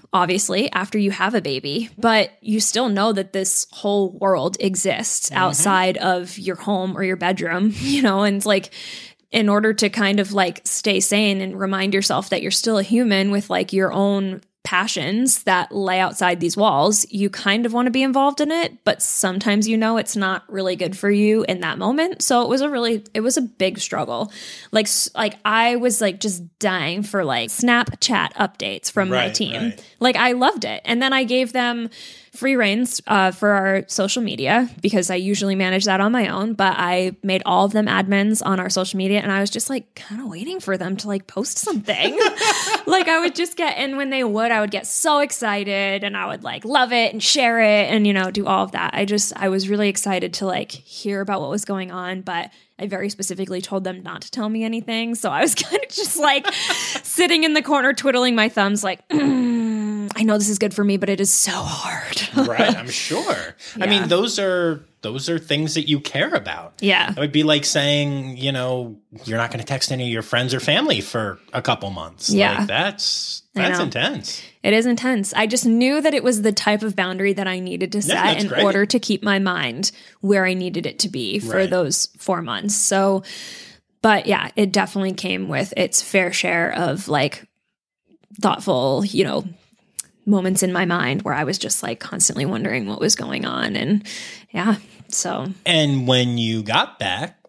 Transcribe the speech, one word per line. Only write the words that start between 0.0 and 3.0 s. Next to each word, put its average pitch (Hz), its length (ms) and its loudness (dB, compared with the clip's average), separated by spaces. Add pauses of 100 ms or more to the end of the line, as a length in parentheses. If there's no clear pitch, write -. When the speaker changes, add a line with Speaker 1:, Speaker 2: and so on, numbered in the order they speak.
Speaker 1:
obviously, 185 600 2
after 190 260 -2
you 196 120 2
have 196 220 0
a 220 80 0
baby, 147 560 -4
but 220 340 4 (100)
you 214 180 0
still 226 300 0
know 202 240 2